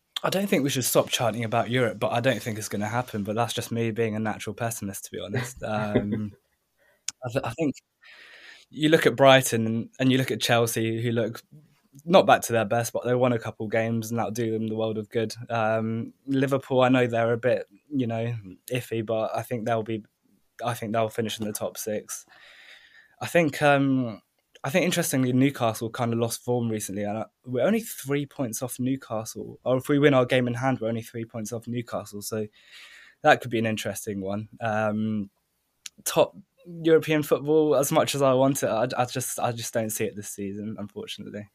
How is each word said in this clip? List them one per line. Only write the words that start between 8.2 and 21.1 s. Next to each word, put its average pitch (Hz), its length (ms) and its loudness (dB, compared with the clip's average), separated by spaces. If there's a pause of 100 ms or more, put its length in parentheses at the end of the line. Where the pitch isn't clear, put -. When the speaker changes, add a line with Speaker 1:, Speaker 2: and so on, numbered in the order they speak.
Speaker 1:
you 151 200 0
look 160 160 6
at 123 100 4
Brighton 131 500 8
and, 113 240 -2 (100)
and 131 120 4
you 127 60 6
look 131 140 0
at 110 100 -4
Chelsea, 117 600 2
who 120 100 0
look 117 300 -2 (640)
not 165 200 8
back 113 180 6
to 113 100 -4
their 113 120 4
best, 117 280 -2
but - 120 -4
they 123 100 2
won 123 180 4
a 113 60 0
couple 110 280 -8
games 113 420 0
and 117 100 -2
that'll 101 120 -2
do 113 200 -2
them 110 160 -2
the 110 80 -4
world 110 220 -2
of 107 120 -6
good. 110 240 -2 (160)
Um, 113 640 0 (140)
Liverpool, 135 540 2
I 127 80 6
know 127 180 6
they're 117 260 2
a 117 40 0
bit, 117 280 0 (240)
you 131 180 -2
know, 113 260 -2 (380)
iffy, 117 340 -4
but 110 300 -2
I 117 60 -4
think 113 240 -6
they'll 117 180 0
be, 110 200 -6 (600)
I 120 100 -2
think 113 200 -8
they'll 113 160 2
finish 110 300 -4